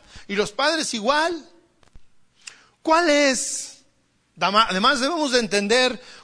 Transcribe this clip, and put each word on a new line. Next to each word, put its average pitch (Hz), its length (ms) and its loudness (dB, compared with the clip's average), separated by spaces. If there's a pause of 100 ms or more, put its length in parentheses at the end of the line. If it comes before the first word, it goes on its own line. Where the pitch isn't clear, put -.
(300)
Y 202 60 -6
los 208 180 -2
padres 302 400 -2
igual. 294 560 -2 (1300)
¿Cuál 330 280 2
es? - 760 0 (540)
Dama-, 202 320 2
además 226 320 2
debemos 294 320 -2
de 247 60 4
entender 220 640 0 (220)